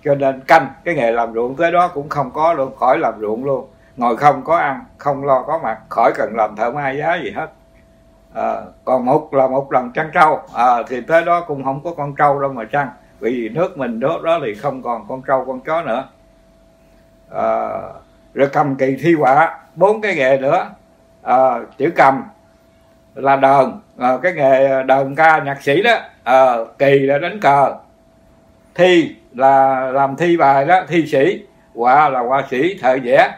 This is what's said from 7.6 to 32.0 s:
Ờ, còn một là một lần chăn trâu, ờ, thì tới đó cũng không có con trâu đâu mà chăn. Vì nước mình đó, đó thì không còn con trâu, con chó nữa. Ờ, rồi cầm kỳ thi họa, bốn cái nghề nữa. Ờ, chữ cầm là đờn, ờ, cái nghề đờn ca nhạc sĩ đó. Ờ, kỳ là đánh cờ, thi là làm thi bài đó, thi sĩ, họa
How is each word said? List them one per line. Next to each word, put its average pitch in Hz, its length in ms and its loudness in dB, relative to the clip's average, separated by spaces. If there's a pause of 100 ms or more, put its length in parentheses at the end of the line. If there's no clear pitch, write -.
Ờ, 110 320 -6 (200)
còn 123 200 0
một 151 280 0
là 131 140 4
một 135 260 -4
lần 123 180 -2
chăn 156 220 -6
trâu, 156 280 4 (120)
ờ, 120 340 2
thì 123 140 -6
tới 165 240 2
đó 175 160 0
cũng 151 220 -8
không 156 200 -6
có 170 140 -8
con 143 180 -8
trâu 143 240 2
đâu 139 140 -4
mà 117 100 -10
chăn. 139 260 -4 (300)
Vì 117 300 -4
nước 165 280 -4
mình 120 220 -6
đó, 160 240 -2
đó 165 220 0
thì 104 100 -6
không 131 280 -8
còn 117 260 -8
con 131 180 -10
trâu, 131 180 0
con 127 140 -8
chó 160 220 -4
nữa. 131 220 -4 (1300)
Ờ, 110 520 -4 (520)
rồi 139 200 0
cầm 147 220 0
kỳ 131 260 -2
thi 170 120 2
họa, 151 460 2 (160)
bốn 202 260 2
cái 202 140 -2
nghề 135 220 2
nữa. 151 320 -2 (520)
Ờ, 123 440 0 (120)
chữ 160 180 -2
cầm 139 280 4 (920)
là 135 200 2
đờn, 135 360 4 (260)
ờ, 127 200 0
cái 175 160 -2
nghề 135 500 2
đờn 135 320 0
ca 160 240 4
nhạc 139 220 -6
sĩ 143 220 0
đó. 233 140 2 (260)
Ờ, 127 420 2 (120)
kỳ 139 220 4
là 139 180 0
đánh 175 220 -6
cờ, 139 360 2 (1000)
thi 175 400 2 (180)
là 135 460 4
làm 135 360 -2
thi 170 220 0
bài 139 280 4
đó, 180 220 4
thi 160 200 0
sĩ, 165 380 0 (300)
họa 143 340 2